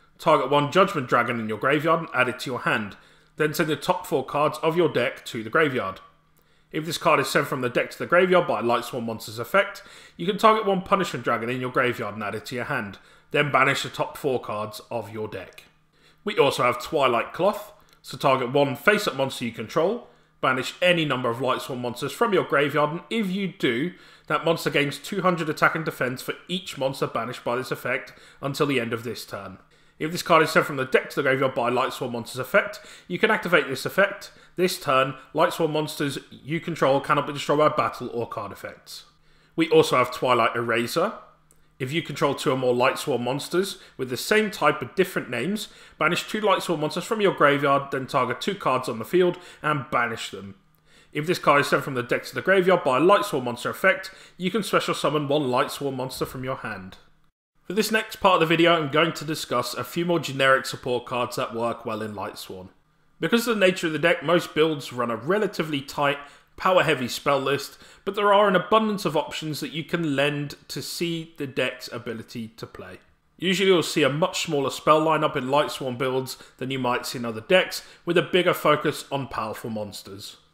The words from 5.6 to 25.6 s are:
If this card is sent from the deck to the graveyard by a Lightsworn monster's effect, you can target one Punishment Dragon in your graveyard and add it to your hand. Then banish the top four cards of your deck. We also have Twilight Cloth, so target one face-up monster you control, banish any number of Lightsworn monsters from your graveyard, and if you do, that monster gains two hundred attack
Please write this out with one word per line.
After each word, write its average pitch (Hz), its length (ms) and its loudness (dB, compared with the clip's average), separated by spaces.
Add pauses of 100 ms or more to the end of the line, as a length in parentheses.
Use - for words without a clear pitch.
If 156 160 -6
this 160 120 -6
card 151 200 4
is 135 100 0
sent 147 200 2
from 135 140 -4
the 123 60 0
deck 123 220 -2
to - 80 -18
the 123 80 -6
graveyard 180 400 4
by 117 140 -2
a - 20 -6
Lightsworn 117 440 -2
monster's 110 340 -8
effect, 196 420 -2 (340)
you 170 80 -8
can 190 140 -2
target 220 280 4
one 190 160 2
Punishment 175 420 -2
Dragon 117 260 -2
in 127 100 -4
your 127 120 -6
graveyard 120 420 0
and 107 80 -8
add 104 140 -6
it 107 100 -10
to - 80 -10
your 120 120 -6
hand. 110 320 -6 (340)
Then 147 180 2
banish 131 320 4
the 139 60 -6
top - 280 -4
four 127 240 0
cards 107 480 -8
of 107 240 -8
your 110 140 -8
deck. - 380 -14 (600)
We 208 140 -4
also 139 240 4
have 123 180 2
Twilight 123 520 0
Cloth, - 400 0 (280)
so - 160 -14
target 131 360 2
one 139 240 4
face-up 208 400 2
monster 135 280 -4
you 117 60 -4
control, 165 560 -2 (340)
banish 131 400 0
any 175 240 4
number 127 240 0
of 117 100 -2
Lightsworn 127 420 -2
monsters 123 320 -6
from 220 200 2
your 156 120 4
graveyard, 147 460 2
and 175 100 -6 (100)
if 220 180 0
you 190 200 -2
do, 151 460 0 (340)
that 151 160 0
monster 160 260 2
gains 143 280 0
two 190 240 -6
hundred 170 260 2
attack 151 260 2